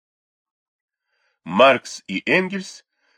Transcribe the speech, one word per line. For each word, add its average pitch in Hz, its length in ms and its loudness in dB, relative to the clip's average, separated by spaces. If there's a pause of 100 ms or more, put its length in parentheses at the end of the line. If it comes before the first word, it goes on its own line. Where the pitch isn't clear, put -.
(1400)
Маркс 117 640 2
и - 220 -6
Энгельс – 185 580 -4 (320)